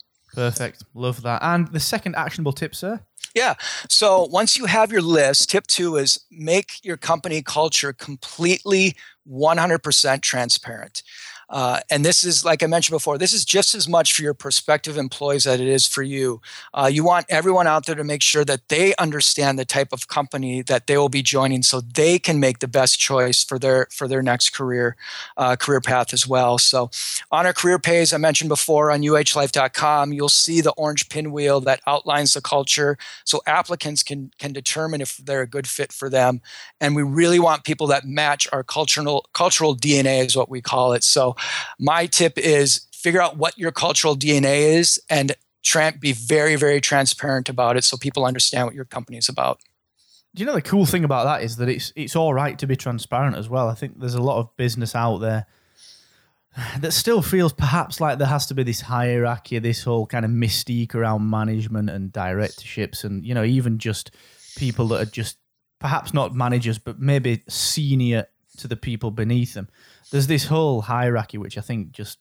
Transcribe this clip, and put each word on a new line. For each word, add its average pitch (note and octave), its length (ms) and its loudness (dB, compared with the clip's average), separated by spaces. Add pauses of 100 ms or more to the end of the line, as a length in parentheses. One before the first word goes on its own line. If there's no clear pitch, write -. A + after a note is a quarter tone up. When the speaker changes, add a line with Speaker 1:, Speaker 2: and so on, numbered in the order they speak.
(320)
Speaker 1:
Perfect. A#2+ 520 -4 (100)
Love B2 280 -6
that. A#2+ 200 -4
And E3+ 260 0
the D#3 120 -6
second G3+ 340 -4
actionable D3+ 380 -4
tip, D#3 220 -8
sir? G#3 260 -8 (340)
Speaker 2:
Yeah. A3+ 200 0 (340)
So F#3+ 420 4
once G#3 260 2
you B3+ 100 -2
have G#3+ 260 2
your G3 100 2
list, D3+ 480 4
tip F#3+ 160 2
two E3+ 300 0
is C3 240 2 (100)
make E3 540 -2
your F3 120 -6
company D#3+ 460 -2
culture D3 500 0
completely F3+ 1040 -2 (300)
one D3+ 340 2
hundred D#3+ 220 2
percent C3+ 420 0
transparent. - 800 -4 (460)
Uh, B2+ 320 -2 (100)
and C#3+ 120 2
this E3+ 220 4
is, E3+ 220 0
like D#3 160 2
I E3 40 2
mentioned E3 280 2
before, D3 240 -2
this F3+ 160 2
is F3+ 100 0
just G3 300 2
as G3+ 120 -2
much E3 280 4
for - 80 -2
your D3 100 0
prospective D3 640 -2
employees C#3+ 500 -2
as B2+ 140 2
it B2+ 60 0
is C3 200 2
for - 160 -2
you. C3 380 -4 (320)
Uh, C3+ 180 2
you D3+ 140 2
want F3 240 4
everyone F3+ 380 2
out D#3 180 2
there D#3+ 100 -4
to D3 100 -6
make D3 180 -2
sure D3+ 200 2
that C#3+ 260 -2
they F#3 280 4
understand D3 640 0
the B2+ 80 -6
type - 260 -2
of B2+ 160 -10
company C3 540 -4
that B2 240 -2
they C#3+ 100 2
will C#3+ 140 4
be C#3 120 -2
joining C3 400 0
so B2+ 200 0
they D#3 360 2
can D#3+ 220 2
make C3 200 2
the C3+ 80 -4
best B2+ 300 2
choice B2+ 460 2
for C3+ 140 -6
their, C3 320 2
for C3+ 180 -8
their C3 140 0
next B2 340 0
career, B2 400 -2 (400)
uh, B2+ 180 2
career C3+ 280 0
path B2+ 320 0
as B2 120 0
well. B2+ 300 2
So B2 320 2 (420)
on E3 140 2
our F3+ 80 2
career F3 260 2
page, E3 360 4
I - 20 0
mentioned D#3 320 2
before D3+ 420 4
on D3 120 2
U D3+ 160 4
H D3+ 180 2
life C#3 160 0
dot C3 220 0
com, D3 400 2
you'll C#3+ 160 0
see E3 320 2
the D3 100 4
orange D3+ 380 -4
pinwheel D3 520 0
that C3 240 0
outlines C#3+ 460 0
the D3 80 -2
culture C#3+ 560 0 (280)
so - 220 -2
applicants D#3+ 560 -2
can, C#3 360 -8
can C#3+ 160 -8
determine D3+ 480 -4
if - 160 -8
they're C3+ 240 -2
a B2+ 40 -2
good C3+ 200 -8
fit - 260 -6
for - 160 -8
them. B2+ 320 2 (400)
And D3 160 0
we D3 60 2
really E3+ 380 4
want D#3 240 2
people D3+ 240 -2
that C#3 180 2
match D3 460 0
our C3 120 -4
cultural, D3 720 -2
cultural E3 400 2
D C#3 240 2
N C3+ 80 4
A C3+ 140 4
is C3 140 2
what B2+ 140 2
we B2+ 140 -10
call B2+ 320 2
it. A#2 100 0
So B2+ 320 2 (400)
my D#3+ 300 0
tip E3 320 2
is C#3+ 540 2
figure F3 280 0
out D#3+ 160 0
what D#3+ 220 -2
your E3 140 -4
cultural D#3 420 2
D C#3+ 220 2
N C#3 80 4
A D3 320 4
is E3+ 240 2 (100)
and C#3 240 0 (300)
tran-, D#3 340 2
be C#3 140 0
very, D3 420 2
very C#3+ 260 2
transparent C3+ 680 0
about B2 280 0
it B2+ 60 0
so - 140 0
people C#3 280 -4
understand B2+ 420 0
what A#2 100 -8
your C3+ 80 -12
company A#2+ 340 -14
is A2+ 100 -2
about. C2 320 -2 (760)
Speaker 1:
Do F3 40 -12
you A3 60 -4
know D4 80 -2
the F3 80 -2
cool F#3+ 240 2
thing F3 160 0
about C3+ 220 0
that C#3+ 180 0
is A#2 140 -8
that B2 120 -2
it's, - 280 -6
it's D3+ 180 -8
all D#3+ 180 2
right C3+ 280 -2
to C#3 80 -6
be C3 80 0
transparent B2 580 -4
as G#2+ 140 -8
well. B2 200 -2
I A2+ 60 -4
think - 240 -12
there's B2 160 -6
a B2 80 -2
lot B2 160 0
of A#2 180 -6
business A#2 380 -4
out A#2 240 0
there A2 280 -4 (1300)
that D#3 140 -4
still A3+ 300 2
feels F3+ 300 2
perhaps D3 480 -2
like C#3+ 180 0
there C#3+ 100 2
has C#3+ 180 0
to C3+ 80 -8
be C3 80 -2
this A#2+ 200 -4
hierarchy, A#2+ 760 -2
this A2+ 240 -2
whole A#2 240 -2
kind A#2+ 180 -4
of A2 60 0
mystique A#2 640 -2
around A2 340 0
management G#2+ 640 -2
and F#2+ 220 -8
directorships G2 920 -6
and, G2 220 -8
you B2 100 -6
know, A#2 80 0
even A#2+ 360 2
just G#2+ 340 -6 (420)
people A#2+ 340 -2
that A2+ 120 0
are A2 100 -4
just - 280 -10 (420)
perhaps D3 340 -6
not C3 220 -2
managers, B2 420 -2
but A#2+ 220 -14
maybe C3 480 0
senior B2+ 800 -2 (320)
to - 100 -16
the A2+ 80 -6
people A2+ 340 -6
beneath A#2 440 -2
them. G2 120 -12 (440)
There's C#3 160 0
this D3 180 0
whole D3+ 380 0
hierarchy, A#2+ 560 -2
which G2+ 180 -12
I G#2 60 -10
think A2 300 -8
just - 280 -16